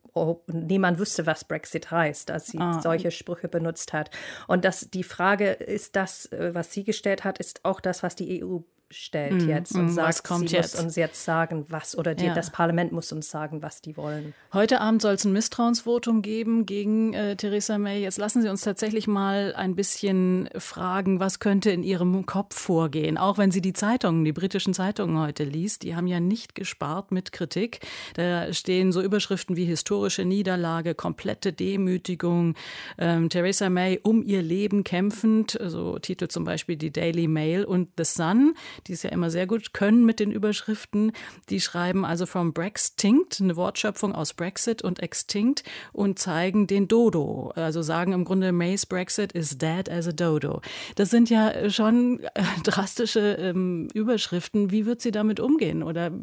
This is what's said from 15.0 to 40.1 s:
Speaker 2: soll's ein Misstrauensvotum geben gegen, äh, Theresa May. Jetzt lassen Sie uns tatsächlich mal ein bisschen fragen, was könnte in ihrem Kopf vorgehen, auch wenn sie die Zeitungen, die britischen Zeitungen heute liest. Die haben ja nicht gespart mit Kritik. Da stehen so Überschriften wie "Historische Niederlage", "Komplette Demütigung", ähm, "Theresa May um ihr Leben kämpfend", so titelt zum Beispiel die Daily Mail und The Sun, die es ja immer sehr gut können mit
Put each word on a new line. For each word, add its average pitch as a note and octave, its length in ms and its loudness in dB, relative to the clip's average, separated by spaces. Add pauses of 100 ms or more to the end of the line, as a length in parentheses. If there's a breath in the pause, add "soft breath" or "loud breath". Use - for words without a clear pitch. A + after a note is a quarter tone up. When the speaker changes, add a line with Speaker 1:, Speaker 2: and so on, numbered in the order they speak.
Speaker 2:
soll's G3+ 220 4
ein G3 80 4
Misstrauensvotum A#3 880 2
geben A3+ 420 0
gegen, G#3 480 0
äh, G3+ 220 -2
Theresa G#3 420 -2
May. G3+ 260 -2
Jetzt F#3+ 160 -2
lassen G#3+ 220 0
Sie G#3+ 80 4
uns G3 120 -2
tatsächlich G#3+ 480 -2
mal G3 480 2
ein F#3 180 -2
bisschen F#3 840 2
fragen, F#3 600 -2
was F#3+ 220 -2
könnte G3 320 4
in F3 100 0
ihrem F3+ 420 2
Kopf - 320 -4
vorgehen, D#3 600 0
auch F#3+ 180 2
wenn G3 140 6
sie F3+ 120 2
die F#3 100 0
Zeitungen, G3+ 520 2
die D3+ 80 2
britischen F#3 420 -2
Zeitungen F#3 440 0
heute D3+ 240 -2
liest. D#3+ 400 -2
Die E3 140 -6
haben F3 100 -2
ja F3+ 140 0
nicht F#3+ 340 -2
gespart F3+ 560 -6
mit F#3 220 -4
Kritik. F#3+ 480 -6 (340 loud breath)
Da F3 380 -2
stehen F#3 400 2
so F3+ 100 0
Überschriften F#3+ 540 -2
wie F3+ 80 0
"Historische F#3+ 600 0
Niederlage", F3+ 720 0
"Komplette - 580 -4
Demütigung", F3+ 1000 0 (440 loud breath)
ähm, E3+ 300 2
"Theresa F#3 420 2
May F#3 300 2
um A3 220 4
ihr G3 200 0
Leben F#3+ 420 0
kämpfend", G#3 760 2
so F3 380 -4
titelt F3+ 320 -4
zum E3+ 140 -4
Beispiel E3+ 320 -4
die D3+ 160 -4
Daily E3+ 340 0
Mail D#3 380 2
und F3+ 320 0
The E3 80 -2
Sun, A3+ 500 4 (320 loud breath)
die F#3 60 -8
es E3 100 -8
ja - 80 -4
immer F3 200 0
sehr F3+ 160 0
gut G#3+ 260 -4
können A3 320 6
mit A3+ 160 4